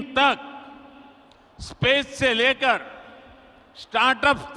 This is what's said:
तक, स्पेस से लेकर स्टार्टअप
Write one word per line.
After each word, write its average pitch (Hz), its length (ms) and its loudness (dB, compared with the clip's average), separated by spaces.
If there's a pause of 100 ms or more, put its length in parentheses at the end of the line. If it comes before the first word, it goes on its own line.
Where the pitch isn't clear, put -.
(180)
तक, 269 200 4 (1200)
स्पेस 269 460 0 (140)
से 262 140 2
लेकर 247 440 2 (1000)
स्टार्टअप 254 640 2 (180)